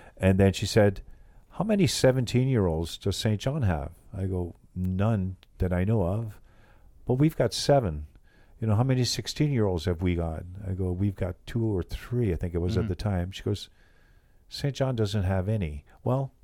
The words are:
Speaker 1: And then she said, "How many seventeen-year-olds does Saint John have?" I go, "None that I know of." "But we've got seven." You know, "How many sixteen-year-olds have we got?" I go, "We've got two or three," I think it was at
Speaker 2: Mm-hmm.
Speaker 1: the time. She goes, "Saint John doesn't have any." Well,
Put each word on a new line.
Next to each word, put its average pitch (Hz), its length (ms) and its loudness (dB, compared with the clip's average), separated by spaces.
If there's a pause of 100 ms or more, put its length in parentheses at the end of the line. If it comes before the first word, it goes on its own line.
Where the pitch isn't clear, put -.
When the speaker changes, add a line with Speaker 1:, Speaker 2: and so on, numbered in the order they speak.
(180)
Speaker 1:
And 95 200 4
then 98 140 8
she - 140 -2
said, 104 340 4 (500)
"How - 140 -4
many 202 220 2
seventeen-year-olds 123 1120 2
does - 180 -4
Saint 107 240 -2
John 143 220 -4
have?" 80 300 0 (240)
I 95 100 -4
go, 90 280 -4 (220)
"None 92 600 0 (220)
that 90 140 0
I 90 120 2
know 107 180 2
of." 104 360 -4 (680)
"But 123 80 2
we've 151 220 2
got 120 180 0
seven." 90 520 2 (540)
You 110 80 -2
know, 107 80 4
"How 120 80 4
many 127 200 2
sixteen-year-olds 107 800 0
have 87 180 -2
we 90 140 2
got?" 82 260 -4 (260)
I 95 40 -4
go, 92 200 -2
"We've 98 240 0
got 90 200 -4 (100)
two 113 180 -2
or 98 180 0
three," 120 500 -2
I 80 40 0
think 85 180 -6
it 85 40 0
was 92 180 0
at 113 80 2
Speaker 2:
Mm-hmm. 110 40 -4
Speaker 1:
the 107 80 -2
time. 92 340 -2
She - 120 -14
goes, 104 260 -4 (800)
"Saint 139 260 -6
John 131 220 -2
doesn't 104 280 0
have 95 240 0
any." 87 360 -4 (180)
Well, 131 300 -2 (120)